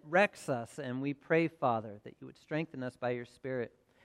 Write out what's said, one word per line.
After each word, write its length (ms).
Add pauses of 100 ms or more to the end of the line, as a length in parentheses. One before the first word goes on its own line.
wrecks 400
us, 320
and 200
we 140
pray, 320
Father, 560
that 180
you 60
would 120
strengthen 440
us 140
by 140
your 140
Spirit, 480 (320)